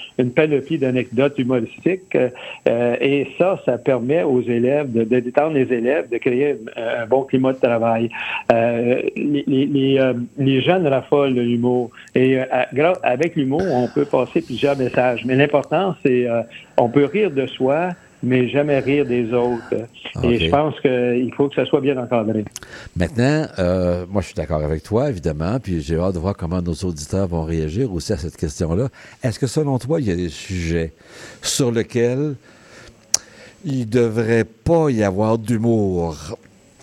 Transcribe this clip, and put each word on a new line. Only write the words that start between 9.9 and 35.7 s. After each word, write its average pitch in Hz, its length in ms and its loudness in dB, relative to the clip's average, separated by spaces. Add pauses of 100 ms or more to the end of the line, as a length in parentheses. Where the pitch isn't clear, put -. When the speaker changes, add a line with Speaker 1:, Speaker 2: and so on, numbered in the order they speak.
Speaker 1:
euh, 131 160 2 (240)
les 135 240 2
jeunes 175 260 2
raffolent 135 480 2
de 123 60 2
l'humour. 120 480 0 (260)
Et, 131 220 4
euh, 131 140 -2
à, 127 220 0
gra-, 160 280 0
avec 139 360 0
l'humour, 143 240 0 (100)
on 123 160 2
peut 143 180 -2
passer 135 360 0
plusieurs 139 360 -2
messages. 123 480 0
Mais 127 100 0
l'important, 151 680 2
c'est, 123 240 2
euh, 117 140 0 (360)
on 120 120 4
peut 143 160 4
rire 185 260 0
de 131 160 -2
soi, 151 440 0 (320)
mais 123 260 2
jamais 143 300 2
rire 139 260 2
des 120 260 0
autres. 120 440 0 (400)
Speaker 2:
Ok. - 80 -2
Speaker 1:
Et 120 160 4
je 82 100 0
pense 143 300 2
qu'il 123 560 0
faut 143 140 0
que - 40 -10
ça 131 120 0
soit 143 160 0
bien 135 180 0
encadré. 110 460 0 (500)
Speaker 2:
Maintenant, 120 500 0 (140)
euh, 90 500 0
moi, 98 140 -2
je - 40 -10
suis - 80 -18
d'accord 78 280 -2
avec 78 180 -2
toi, 120 260 0
évidemment, 85 520 -2
puis 87 240 -4
j'ai 80 160 -2
hâte 92 160 0
de 85 40 -4
voir 95 160 -2
comment 90 240 -4
nos 87 140 -2
auditeurs 90 540 -4
vont 85 160 -2
réagir 82 500 -2
aussi 85 200 -4
à 82 40 0
cette 76 180 -8
question-là. 85 520 -2 (340)
Est-ce 120 160 -2
que, - 80 -2
selon 143 320 0
toi, 147 240 -2
il 120 60 -2
y 95 40 2
a 87 40 0
des 87 140 -2
sujets 82 640 -4 (500)
sur 123 280 0
lesquels 123 640 0 (1300)
il 131 240 -2
devrait 113 580 2
pas 160 440 0
y 110 140 2
avoir 107 340 2
d'humour ? 104 800 0 (680)